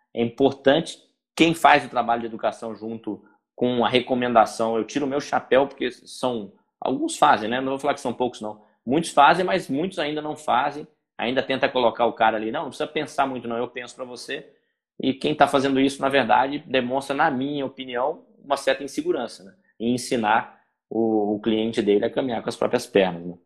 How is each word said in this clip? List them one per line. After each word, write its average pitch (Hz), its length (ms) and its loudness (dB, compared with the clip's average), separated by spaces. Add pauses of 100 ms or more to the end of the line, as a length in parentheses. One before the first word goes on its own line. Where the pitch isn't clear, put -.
(120)
é 117 100 -4
importante. 135 760 0 (380)
Quem 165 180 4
faz 143 300 4
o 123 40 -12
trabalho 117 340 -2
de 117 40 -8
educação 113 480 -6
junto 110 480 -10 (320)
com 123 300 0
a 107 40 2
recomendação, 117 880 2
eu 110 80 0
tiro 143 220 -2
o - 20 -4
meu 139 120 -2
chapéu, 135 480 2
porque 127 240 -6
são, 117 600 -6 (280)
alguns 208 360 -2
fazem, 110 320 4
né? 123 120 -2
Não 135 100 -4
vou 135 80 -4
falar 139 160 -2
que - 60 -8
são 123 120 -4
poucos, 123 280 -4
não. 107 220 -12 (220)
Muitos 151 260 0
fazem, 165 340 6
mas 190 240 -2
muitos 151 300 -4
ainda 151 240 -4
não 151 140 -8
fazem. 139 500 -2 (300)
Ainda 127 260 -2
tenta 131 260 -2
colocar 120 380 2
o 107 60 0
cara 110 240 2
ali, 110 140 -4
"Não, 147 120 -6
não 147 80 -8
precisa 147 180 -8
pensar 151 380 -2
muito, 127 200 -8
não, 117 100 -4
eu 120 120 -4
penso 123 260 -14
pra 131 100 -12
você." 127 460 -12 (500)
E 131 140 0
quem 151 200 -2
tá 151 120 6
fazendo 135 340 2
isso, 135 220 0
na 139 60 0
verdade, 135 580 2
demonstra, 127 480 -2
na 151 160 2
minha 139 360 -4
opinião, 127 580 -6 (200)
uma 139 120 0
certa - 260 -2
insegurança, 143 640 -4
né? 98 100 -20 (240)
Em 117 160 0
ensinar 120 640 0 (320)
o, 110 460 0
o 101 40 -6
cliente 110 420 0
dele 101 220 4
a 117 60 0
caminhar 123 320 -4
com - 60 -4
as 117 80 -6
próprias 117 300 -2
pernas, 87 400 0
né? 87 80 -10 (120)